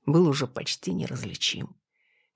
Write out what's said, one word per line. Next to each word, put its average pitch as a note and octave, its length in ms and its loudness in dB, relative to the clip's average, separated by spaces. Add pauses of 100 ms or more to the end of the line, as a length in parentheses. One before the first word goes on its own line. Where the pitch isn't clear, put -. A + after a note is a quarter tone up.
был D#3+ 220 6
уже C#3 180 2
почти - 460 -6
неразличим. - 800 -6 (600)